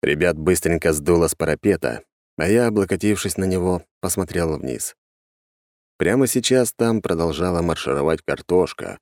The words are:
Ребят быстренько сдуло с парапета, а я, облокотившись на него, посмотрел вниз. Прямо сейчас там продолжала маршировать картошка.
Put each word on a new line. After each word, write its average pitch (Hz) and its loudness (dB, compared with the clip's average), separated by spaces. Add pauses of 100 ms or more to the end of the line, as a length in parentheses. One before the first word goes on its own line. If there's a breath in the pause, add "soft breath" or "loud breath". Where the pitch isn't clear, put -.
Ребят 78 0
быстренько 82 0
сдуло 82 2
с - -2
парапета, 78 -2 (320)
а 78 0
я, 117 4
облокотившись 101 0
на 95 0
него, 90 0 (180)
посмотрел 87 -2
вниз. - -8 (1000)
Прямо 123 2
сейчас 123 2
там 113 0
продолжала 85 0
маршировать 78 0
картошка. 71 -2